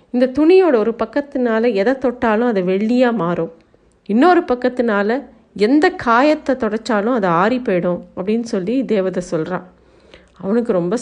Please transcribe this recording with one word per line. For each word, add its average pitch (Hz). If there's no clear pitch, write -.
இந்த 247
துணியோட 311
ஒரு 220
பக்கத்தினால 240
எதை 202
தொட்டாலும் 240
அது 202
வெள்ளியா 220
மாறும், 170
இன்னொரு 330
பக்கத்தினால 240
எந்த 285
காயத்தை 294
தொடச்சாலும் 226
அது 208
ஆறி 196
போயிடும் 180
அப்படின்னு 214
சொல்லி 226
தேவதை 190
சொல்றா. 170
அவனுக்கு 226
ரொம்ப 180